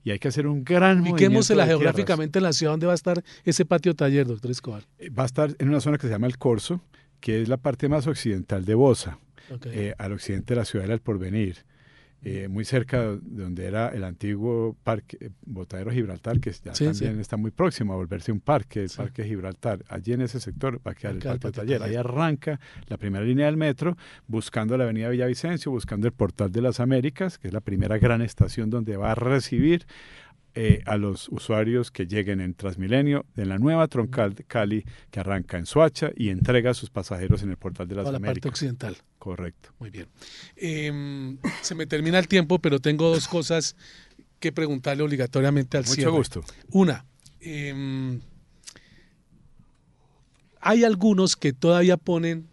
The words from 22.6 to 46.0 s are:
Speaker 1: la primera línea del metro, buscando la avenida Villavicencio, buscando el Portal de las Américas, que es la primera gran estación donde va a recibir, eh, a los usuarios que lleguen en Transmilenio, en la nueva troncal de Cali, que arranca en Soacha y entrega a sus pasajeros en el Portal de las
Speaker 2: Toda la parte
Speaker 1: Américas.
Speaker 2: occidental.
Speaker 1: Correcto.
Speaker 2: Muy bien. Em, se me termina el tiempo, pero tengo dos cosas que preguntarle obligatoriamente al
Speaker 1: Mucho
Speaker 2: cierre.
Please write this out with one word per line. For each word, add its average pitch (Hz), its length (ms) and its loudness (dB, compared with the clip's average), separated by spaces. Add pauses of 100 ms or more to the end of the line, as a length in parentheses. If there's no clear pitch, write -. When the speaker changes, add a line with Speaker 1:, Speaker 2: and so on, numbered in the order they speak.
Speaker 1:
la 107 100 -8
primera 101 300 -4
línea 131 180 2
del 151 140 2
metro, 156 400 0 (280)
buscando 110 520 -2
la 131 60 2
avenida 113 260 -2
Villavicencio, 127 600 -2
buscando 110 360 -2
el 120 80 -2
Portal 98 360 0
de 113 120 -2
las 123 180 0
Américas, 135 560 0
que - 120 -12
es 90 40 -8
la 104 80 -4
primera 101 380 0
gran 117 240 4
estación 110 480 0
donde 110 260 -4
va 107 160 -2
a - 20 0
recibir, 131 680 2 (720)
eh, 104 300 6
a 107 100 0
los 101 340 -2
usuarios 113 600 0
que 95 160 -6
lleguen 98 340 -2
en 90 140 -4
Transmilenio, 107 720 0 (100)
en 98 120 -2
la 95 100 -2
nueva 156 300 4
troncal 117 460 0
de - 100 -16
Cali, 107 400 -2 (260)
que - 80 -10
arranca 92 400 -4
en 82 80 -8
Soacha 156 500 2
y 117 120 -2
entrega 117 420 2
a 123 40 2
sus 110 160 -10
pasajeros 95 520 -2
en 101 80 -4
el 90 60 -6
Portal 90 320 -10
de 95 80 -6
las 98 80 -2
Speaker 2:
Toda 139 80 -4
la 135 80 -4
parte 104 80 -4
Speaker 1:
Américas. 127 240 -4
Speaker 2:
occidental. 123 440 -6 (220)
Speaker 1:
Correcto. 87 520 -12 (100)
Speaker 2:
Muy 110 100 -14
bien. 95 160 -14 (480)
Em, 143 840 -8 (240)
se - 120 -6
me 160 120 -6
termina 160 340 2
el 170 80 0
tiempo, 175 320 4
pero 143 180 2
tengo 151 300 2
dos 165 180 2
cosas 165 480 -2 (640)
que 160 140 -2
preguntarle 143 500 -2
obligatoriamente 139 760 2
al 135 100 0
Speaker 1:
Mucho 127 80 0
Speaker 2:
cierre. 147 180 2